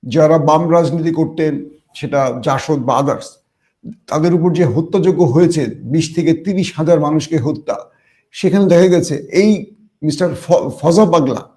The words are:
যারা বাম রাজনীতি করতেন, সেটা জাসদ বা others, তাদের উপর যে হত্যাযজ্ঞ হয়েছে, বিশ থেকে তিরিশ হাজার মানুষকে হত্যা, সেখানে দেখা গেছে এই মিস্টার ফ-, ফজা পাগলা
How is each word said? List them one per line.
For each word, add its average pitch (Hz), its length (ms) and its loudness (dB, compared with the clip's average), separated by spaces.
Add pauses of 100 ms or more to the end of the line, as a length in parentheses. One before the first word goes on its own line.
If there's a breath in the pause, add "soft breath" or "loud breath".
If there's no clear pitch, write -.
যারা 156 300 4
বাম 156 340 2
রাজনীতি 165 400 0
করতেন, 156 580 -4 (240)
সেটা 127 500 -2
জাসদ 139 360 -2
বা 127 220 0
others, 143 220 -2 (840)
তাদের 160 260 0
উপর 175 200 0
যে 170 120 2
হত্যাযজ্ঞ 165 600 0
হয়েছে, 156 400 2
বিশ 131 500 -4
থেকে 170 180 0
তিরিশ 185 420 -4
হাজার 160 240 0
মানুষকে 151 380 -2
হত্যা, 120 380 -4 (560)
সেখানে 196 340 0
দেখা 175 220 6
গেছে 165 280 0
এই 202 600 0 (280)
মিস্টার 151 320 -2
ফ-, - 340 0 (100)
ফজা 170 260 4
পাগলা 139 520 -2